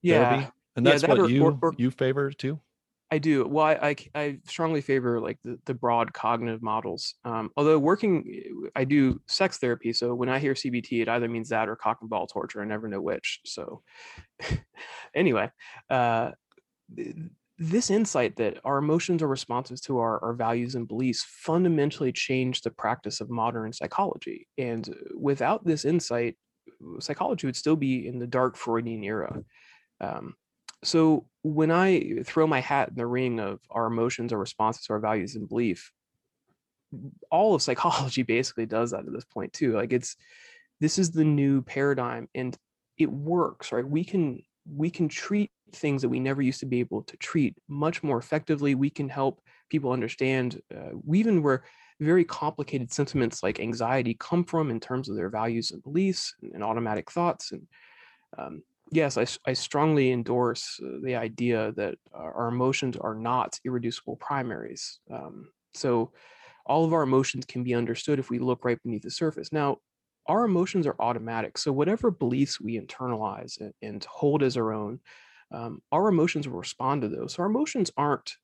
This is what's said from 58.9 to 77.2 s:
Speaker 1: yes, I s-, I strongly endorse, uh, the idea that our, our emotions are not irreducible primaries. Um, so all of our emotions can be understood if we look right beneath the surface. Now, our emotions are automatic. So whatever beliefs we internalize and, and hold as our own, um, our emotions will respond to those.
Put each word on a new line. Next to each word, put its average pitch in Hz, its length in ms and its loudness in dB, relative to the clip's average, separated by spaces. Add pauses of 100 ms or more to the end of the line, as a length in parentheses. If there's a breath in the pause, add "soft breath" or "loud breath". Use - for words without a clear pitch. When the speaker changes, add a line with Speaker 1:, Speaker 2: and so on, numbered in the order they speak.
Speaker 1:
yes, 156 240 2
I 117 60 2
s-, - 240 -4
I 131 80 -2
strongly 143 580 2
endorse, 120 680 -2
uh, 127 220 -10
the 127 140 -4
idea 117 560 -2
that 104 240 -4 (160)
our, 78 220 -10
our 117 140 -2
emotions 127 480 0
are 110 200 -6
not 120 480 -2
irreducible 120 520 -4
primaries. 113 840 -8 (120)
Um, - 380 -14 (220)
so 120 400 0 (540 soft breath)
all 156 180 4
of 160 80 2
our 165 100 4
emotions 131 440 2
can 123 180 -6
be 123 100 0
understood 120 460 0
if 127 100 -6
we 120 80 -2
look 123 260 0
right 120 200 0
beneath 113 180 -4
the - 80 -10
surface. 156 420 -4
Now, 147 260 0 (480)
our 208 180 4
emotions 185 420 2
are - 140 0
automatic. 113 580 -2
So 147 140 0
whatever 185 400 2
beliefs 135 480 0
we 113 180 -4
internalize 110 840 -6
and, 107 220 -12
and 107 220 -10
hold 147 400 2
as 123 120 2
our 110 160 0
own, 107 280 -4 (520 soft breath)
um, 117 300 -10 (100)
our 180 160 4
emotions 165 400 4
will 123 100 -6
respond 131 440 -2
to 107 60 0
those. 65 260 -6